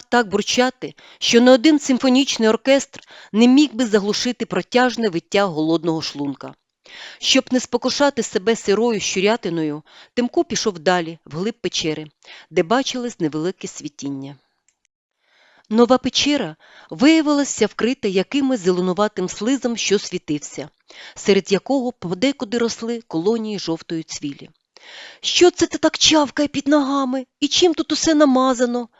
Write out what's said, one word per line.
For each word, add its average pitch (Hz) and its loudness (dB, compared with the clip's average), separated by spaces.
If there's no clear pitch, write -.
так 240 0
бурчати, 214 -2
що 240 4
не 254 8
один 285 6
симфонічний 254 2
оркестр 262 0
не 226 6
міг 262 6
би 233 -2
заглушити 214 -2
протяжне 233 0
виття 196 -2
голодного 160 0
шлунка. 139 -8
Щоб - 0
не 247 2
спокушати 254 -2
себе 214 -2
сирою 214 0
щурятиною, 165 -2
Тимко 247 0
пішов 202 -4
далі, 165 -2
вглиб 190 -6
печери, 156 -6
де 170 0
бачилось 240 -2
невелике 160 -4
світіння. 139 -12
Нова 233 6
печера 247 -2
виявилася 285 2
вкрита 226 -4
якимось 254 0
зеленуватим 185 0
слизом, 233 -4
що - 0
світився, 151 -8
серед 196 0
якого 247 -2
подекуди 202 -4
росли 226 -4
колонії 214 -2
жовтої 165 -6
цвілі. - -12
«Що - 4
це - -2
ти 311 -8
так - 0
чавкає 294 2
під 277 -6
ногами? 269 0
І 285 -2
чим 339 2
тут - -4
усе 320 0
намазано?» 254 2